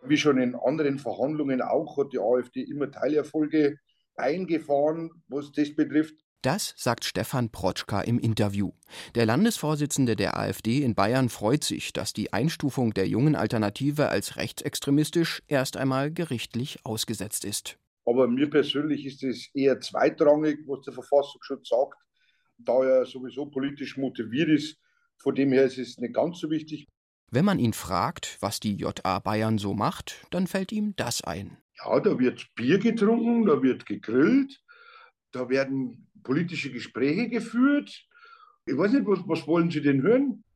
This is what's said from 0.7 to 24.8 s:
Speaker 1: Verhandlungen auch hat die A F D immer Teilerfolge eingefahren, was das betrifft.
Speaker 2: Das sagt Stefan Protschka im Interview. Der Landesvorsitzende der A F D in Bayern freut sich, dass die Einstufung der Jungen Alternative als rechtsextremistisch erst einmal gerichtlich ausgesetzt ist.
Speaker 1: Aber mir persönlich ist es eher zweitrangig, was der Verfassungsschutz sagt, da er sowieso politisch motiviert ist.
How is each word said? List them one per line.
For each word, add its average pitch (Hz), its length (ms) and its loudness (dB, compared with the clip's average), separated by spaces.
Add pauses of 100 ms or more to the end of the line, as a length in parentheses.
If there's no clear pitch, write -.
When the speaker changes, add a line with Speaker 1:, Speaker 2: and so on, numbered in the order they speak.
Speaker 1:
Verhandlungen 135 640 -2
auch 127 360 -2
hat 139 140 0
die 127 80 -2
A 113 180 2
F 123 120 -2
D 131 120 -8
immer 139 300 -4
Teilerfolge 147 840 0 (400)
eingefahren, 156 920 0 (200)
was 143 240 -8
das 147 200 0
betrifft. 151 420 0 (260)
Speaker 2:
Das 156 340 -2
sagt - 300 -2
Stefan 113 460 -4
Protschka 95 500 -4
im 117 180 2
Interview. 101 540 0 (420)
Der 117 100 4
Landesvorsitzende 143 920 2
der 95 200 0
A 101 100 -2
F 101 140 -6
D 123 220 0
in 120 100 2
Bayern 117 360 2
freut 117 340 0
sich, - 300 -4
dass - 180 -4
die - 220 -4
Einstufung 127 600 0
der 95 140 0
Jungen 120 300 2
Alternative 117 720 0
als - 260 -4
rechtsextremistisch - 1120 -2
erst 131 300 -2
einmal 135 340 -2
gerichtlich 139 720 -6
ausgesetzt 107 640 -6
ist. - 320 -8 (280)
Speaker 1:
Aber 120 220 2
mir 135 220 0
persönlich 143 560 0
ist 135 180 -12
es - 300 -8
eher 135 260 2
zweitrangig, 151 880 2
was 135 140 -6
der 135 120 -14
Verfassungsschutz 135 760 -2
sagt, 120 260 0 (600)
da 123 260 2
er 131 220 4
sowieso 127 400 -10
politisch 139 500 -6
motiviert 131 540 -2
ist. - 260 2 (400)